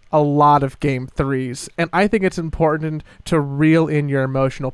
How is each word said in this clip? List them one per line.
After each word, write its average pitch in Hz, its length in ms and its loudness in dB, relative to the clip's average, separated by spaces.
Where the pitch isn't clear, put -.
a 156 100 4
lot 147 420 4
of 135 160 -6
game 131 280 -4
threes, 131 600 -6
and 170 140 -2
I 190 160 2
think 208 160 0
it's 185 140 -2
important 156 680 -2
to 165 120 0
reel 156 480 2
in 147 220 0
your 139 160 0
emotional 135 500 -2